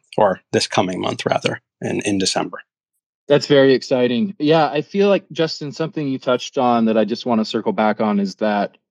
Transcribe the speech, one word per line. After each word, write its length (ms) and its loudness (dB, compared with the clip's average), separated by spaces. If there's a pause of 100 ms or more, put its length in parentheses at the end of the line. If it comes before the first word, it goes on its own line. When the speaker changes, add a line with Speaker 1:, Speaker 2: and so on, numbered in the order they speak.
(180)
Speaker 1:
or 240 2 (100)
this 160 0
coming 340 -2
month, 240 -6
rather, 340 -2 (220)
in, 200 -4
in 180 -2
December. 400 -4 (680)
Speaker 2:
That's 200 2
very 260 6
exciting. 680 0
Yeah, 300 2
I 120 -4
feel 280 0
like, 220 2
Justin, 400 -6
something 360 -6
you 120 -4
touched 380 -2
on 280 2
that 120 2
I 80 2
just 200 -6
wanna 200 0
circle 280 -4
back 260 0
on 200 0
is 160 -4
that, 420 -2 (140)